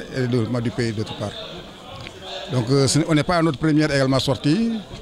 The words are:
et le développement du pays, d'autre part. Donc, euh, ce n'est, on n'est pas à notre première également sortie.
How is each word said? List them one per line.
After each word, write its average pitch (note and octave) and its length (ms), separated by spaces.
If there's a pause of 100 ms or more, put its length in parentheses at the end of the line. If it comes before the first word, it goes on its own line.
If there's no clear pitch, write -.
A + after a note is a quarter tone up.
(160)
et C3 60
le B2+ 60
développement A#2+ 340
du A#2 80
pays, A#2 220
d'autre G#2+ 260
part. G#2 140 (1200)
Donc, B2+ 160
euh, C#3 180
ce C#3+ 120
n'est, D#3+ 100
on D#3+ 60
n'est D3 80
pas F3 140
à E3 40
notre D#3+ 160
première D3+ 340
également C3+ 280
sortie. D#3+ 540 (280)